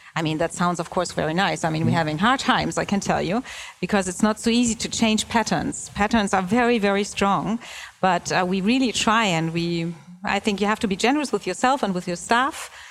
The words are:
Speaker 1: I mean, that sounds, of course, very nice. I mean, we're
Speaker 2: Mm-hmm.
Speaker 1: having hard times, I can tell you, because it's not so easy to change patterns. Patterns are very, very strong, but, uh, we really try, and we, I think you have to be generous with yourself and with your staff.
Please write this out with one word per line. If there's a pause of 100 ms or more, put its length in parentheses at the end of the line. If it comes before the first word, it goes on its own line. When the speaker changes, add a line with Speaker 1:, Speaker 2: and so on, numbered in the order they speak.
(160)
Speaker 1:
I
mean,
that
sounds,
of
course,
very
nice.
I
mean,
we're
Speaker 2:
Mm-hmm.
Speaker 1:
having
hard
times,
I
can
tell
you, (360)
because
it's
not
so
easy
to
change
patterns.
Patterns
are
very,
very
strong, (400)
but,
uh,
we
really
try,
and
we, (300)
I
think
you
have
to
be
generous
with
yourself
and
with
your
staff. (200)